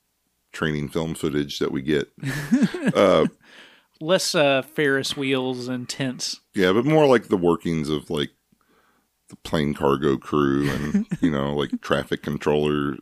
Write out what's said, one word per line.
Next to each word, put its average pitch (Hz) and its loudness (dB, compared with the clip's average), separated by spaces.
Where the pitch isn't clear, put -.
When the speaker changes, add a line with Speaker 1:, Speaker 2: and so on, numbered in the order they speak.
Speaker 1:
training 76 -4
film 82 -4
footage 73 -4
that 78 -2
we 69 -6
get. 71 -2
Speaker 2:
<laughs> 170 -2
Speaker 1:
Uh, 92 6
Speaker 2:
Less, 180 -2
uh, 139 2
Ferris 135 -2
wheels 131 -2
and 123 -6
tents. - -6
Speaker 1:
Yeah, 92 4
but 117 2
more 156 6
like 123 4
the 107 4
workings 85 0
of, 76 -4
like, 73 -4
the - -20
plane 76 -2
cargo 69 2
crew 71 0
and, 73 -2
Speaker 2:
<laughs> - -8
Speaker 1:
you - 2
know, 71 -2
like, 73 -4
traffic - -2
controller, 73 0